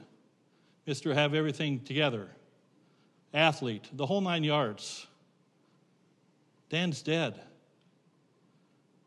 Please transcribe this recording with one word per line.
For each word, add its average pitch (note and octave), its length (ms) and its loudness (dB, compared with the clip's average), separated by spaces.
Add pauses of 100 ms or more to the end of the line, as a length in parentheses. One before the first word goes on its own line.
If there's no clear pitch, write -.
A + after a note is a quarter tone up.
(880)
Mister D3+ 260 -2
Have D3 220 4
Everything D3 460 0
Together, A#2+ 500 -2 (1040)
athlete, D3 580 2
the C#3 140 -2
whole G3 140 2
nine E3+ 240 0
yards. C#3+ 640 0 (1600)
Dan's E3 340 0
dead. D3+ 380 0 (1700)